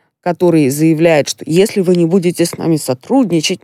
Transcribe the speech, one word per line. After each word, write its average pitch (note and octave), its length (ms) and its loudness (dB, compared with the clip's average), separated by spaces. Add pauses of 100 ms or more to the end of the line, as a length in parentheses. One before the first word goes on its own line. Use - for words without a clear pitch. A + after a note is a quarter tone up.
(200)
который E3 480 0
заявляет, D#3 640 2
что - 160 -14
"Если F#3+ 340 0
вы F3+ 160 2
не F3 80 2
будете E3+ 400 0
с - 140 -6
нами E3 180 -2
сотрудничать, E3+ 880 -2